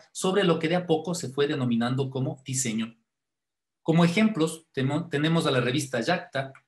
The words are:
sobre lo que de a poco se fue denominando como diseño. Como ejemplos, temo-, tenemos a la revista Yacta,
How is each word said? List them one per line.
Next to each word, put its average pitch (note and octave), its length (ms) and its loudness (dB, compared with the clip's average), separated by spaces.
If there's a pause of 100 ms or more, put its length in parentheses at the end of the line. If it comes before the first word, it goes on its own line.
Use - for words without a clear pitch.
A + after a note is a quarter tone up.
(120)
sobre F#3+ 320 0
lo E3 160 4
que D#3+ 80 -2
de E3+ 80 0
a F3 100 -2
poco E3 300 0
se C3 140 -8
fue C#3+ 180 0
denominando C3 640 0
como C3+ 360 -6
diseño. A2+ 520 -4 (840)
Como E3+ 240 4
ejemplos, F3 680 2
temo-, C#3+ 360 -2
tenemos D#3 380 2
a C#3+ 40 0
la B2+ 80 2
revista B2 400 -2
Yacta, C3+ 540 -4 (140)